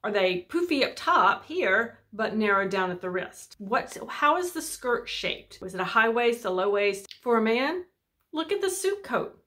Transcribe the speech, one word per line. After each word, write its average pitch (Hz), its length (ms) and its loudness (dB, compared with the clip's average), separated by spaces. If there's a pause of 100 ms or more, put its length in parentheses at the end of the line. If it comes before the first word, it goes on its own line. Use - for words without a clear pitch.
Are 220 80 -4
they 185 380 0
poofy 330 340 0
up - 120 -2
top 240 500 2
here, 233 540 0 (140)
but 208 220 -4
narrowed 202 340 2
down 185 220 0
at 180 100 -8
the 185 80 -6
wrist? - 480 -8
What's, 208 400 -4 (100)
how 302 300 2
is 359 160 -4
the 320 80 -6
skirt - 480 -4
shaped? - 500 -6
Was 185 140 -10
it 185 80 -4
a 180 40 0
high 226 220 4
waist, 233 380 2
a 190 40 0
low 185 200 2
waist? 202 520 0
For 240 160 4
a 220 40 4
man, 269 420 0 (480)
look 320 200 -2
at 403 100 0
the 381 80 2
suit 403 340 -2
coat. - 440 -4